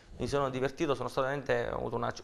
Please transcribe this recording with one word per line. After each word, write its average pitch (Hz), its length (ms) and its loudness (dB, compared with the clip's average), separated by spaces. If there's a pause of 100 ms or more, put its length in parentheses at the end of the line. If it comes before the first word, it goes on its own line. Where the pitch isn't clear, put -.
(180)
mi 123 100 -2
sono 139 220 2
divertito, 135 460 2
sono 123 140 -2
stato 131 180 0
veramente, 127 440 0
ho - 60 0
avuto 120 180 -2
una 117 160 0
c-, - 120 -8